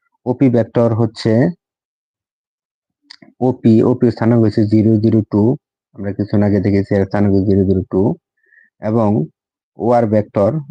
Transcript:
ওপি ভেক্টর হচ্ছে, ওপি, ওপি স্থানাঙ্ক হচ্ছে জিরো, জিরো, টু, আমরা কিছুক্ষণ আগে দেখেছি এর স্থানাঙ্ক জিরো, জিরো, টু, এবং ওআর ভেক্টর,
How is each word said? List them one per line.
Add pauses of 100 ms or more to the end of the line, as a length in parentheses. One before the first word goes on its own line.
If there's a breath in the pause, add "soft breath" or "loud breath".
(260)
ওপি
ভেক্টর
হচ্ছে, (2000)
ওপি,
ওপি
স্থানাঙ্ক
হচ্ছে
জিরো,
জিরো,
টু, (540)
আমরা
কিছুক্ষণ
আগে
দেখেছি
এর
স্থানাঙ্ক (100)
জিরো,
জিরো,
টু, (800 soft breath)
এবং (680)
ওআর
ভেক্টর, (200)